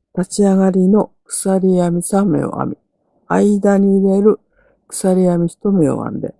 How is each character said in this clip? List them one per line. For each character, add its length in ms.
立 200
ち 80
上 100
が 160
り 180
の 220
鎖 480
編 220
み 60
三 280
目 140
を 140
編 120
み、 60
間 520
に 220
入 80
れ 140
る 160
鎖 380
編 180
み 60
一 240
目 180
を 140
編 100
ん 60
で 200